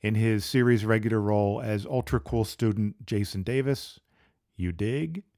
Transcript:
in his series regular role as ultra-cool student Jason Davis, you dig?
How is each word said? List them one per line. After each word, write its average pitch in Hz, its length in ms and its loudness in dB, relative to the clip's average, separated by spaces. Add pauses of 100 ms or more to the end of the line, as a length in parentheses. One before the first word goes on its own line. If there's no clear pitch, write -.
in 107 120 2
his 110 320 2
series 120 400 4
regular 110 340 2
role 104 440 2
as 107 240 -2
ultra-cool 120 580 -2
student 104 640 -2
Jason 101 340 -4
Davis, 131 580 -4 (560)
you 90 160 -4
dig? 143 520 -4 (140)